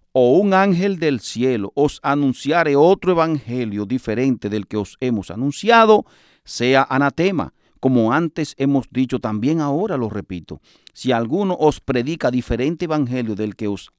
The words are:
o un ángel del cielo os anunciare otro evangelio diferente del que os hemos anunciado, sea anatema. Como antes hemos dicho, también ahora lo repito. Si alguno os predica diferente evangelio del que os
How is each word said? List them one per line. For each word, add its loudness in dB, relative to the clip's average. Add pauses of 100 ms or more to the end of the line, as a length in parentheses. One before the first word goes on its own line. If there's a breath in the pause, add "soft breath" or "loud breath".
(120 soft breath)
o 4
un 2
ángel 2
del -2
cielo -4
os 0
anunciare 0
otro 4
evangelio -2
diferente -2
del -4
que -8
os -6
hemos -4
anunciado, 2 (360 soft breath)
sea 2
anatema. 0 (280)
Como 2
antes -2
hemos 0
dicho, -2
también -2
ahora -2
lo -4
repito. -10 (340 soft breath)
Si -2
alguno 0
os 2
predica -2
diferente -4
evangelio -2
del -6
que -6
os -8